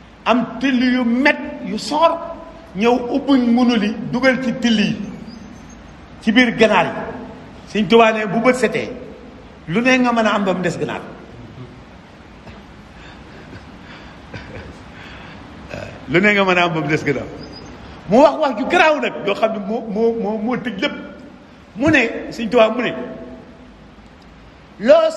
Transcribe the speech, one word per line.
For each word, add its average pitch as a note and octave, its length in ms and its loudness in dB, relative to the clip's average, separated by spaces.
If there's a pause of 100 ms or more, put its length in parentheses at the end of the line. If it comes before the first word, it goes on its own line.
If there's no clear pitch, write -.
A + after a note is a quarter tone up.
(260)
Am A#3 340 0
till C4 240 2
yu B3+ 200 2
met C4 340 2 (280)
yu F#3+ 120 -6
soor, D#4 400 2 (580)
ñëw A#3 400 2
ubbi C4+ 240 2
ngunu A#3+ 360 4
li G#3 180 0 (180)
dugal B3+ 320 2
ci A3+ 160 -2
till A3+ 200 2
yi, F#3 180 0 (1200)
ci A3+ 100 -2
biir A#3 240 4
ganaar G#3 300 4
yi. - 60 -6 (840)
Sëñ G#3 140 0
Tuubaa A3+ 260 8
ne G#3+ 140 -2
bu G3+ 120 0
bët B3 160 4
setee, - 360 -2 (760)
lu F3+ 140 -2
ne B3+ 160 4
nga B3 160 2
mën A3+ 120 2
a G#3 100 2
am G3+ 100 0
ba F#3 80 0
mu F3+ 80 -4
des E3 160 -4
ganaar. A#2+ 240 -6 (4000)
Lu D#3 120 4
ne G#3 120 4
nga G3 120 4
mën F3+ 120 4
a F3 60 4
am E3+ 100 0
ba D#3 80 -2
mu C#3+ 60 -4
des D3+ 160 0
ganaar. A#2+ 220 -2 (840)
Mu G3+ 120 6
wax C#4+ 180 6
wax C#4 200 0
ju C4 120 -2
garaaw D#4 300 4
nag, G#3+ 120 -2 (120)
yoo G3+ 100 0
xam G#3+ 180 0
ne G3+ 140 -6
moo, A3+ 220 -4
moo, A3+ 320 0
moo, G#3 160 -2
moo A3+ 200 -2
tëj G3 240 -6
lépp. C#4+ 120 -2 (800)
Mu C4 160 2
ne, B3+ 400 0
Sëñ A3+ 180 -6
Tuubaa A3 200 6
mu A3+ 140 -4
ne, F3+ 100 -2 (1900)
loo D#4+ 380 6